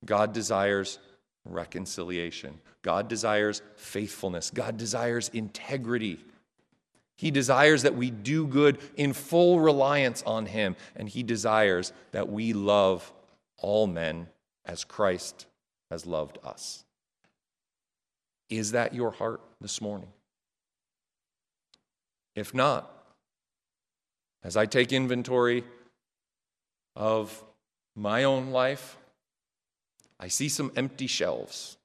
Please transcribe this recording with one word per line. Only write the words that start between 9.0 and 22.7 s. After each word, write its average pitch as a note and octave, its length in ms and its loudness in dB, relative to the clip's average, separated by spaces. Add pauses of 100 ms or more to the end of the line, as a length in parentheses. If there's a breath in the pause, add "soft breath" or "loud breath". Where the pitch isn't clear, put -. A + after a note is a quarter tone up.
full F3 460 4
reliance C#3 640 4
on A2 240 -2
him, F#2+ 280 0 (200 loud breath)
and G#2+ 120 -8
he A#2+ 160 -6
desires G#2+ 680 2 (180 loud breath)
that G2 180 -4
we A2 240 -2
love G2 600 4 (440)
all G#2 300 2
men E2 420 -4 (360)
as E2+ 180 -12
Christ - 600 -4 (440)
has E2+ 160 -12
loved D#2 380 -6
us. - 400 -16 (1700)
Is A2 220 -4
that A#2+ 220 0
your A#2+ 180 -2
heart A2 300 -6 (200)
this - 180 -8
morning? G#2 320 -10 (2250)
If G#2+ 180 -10
not, B2+ 360 2 (1500)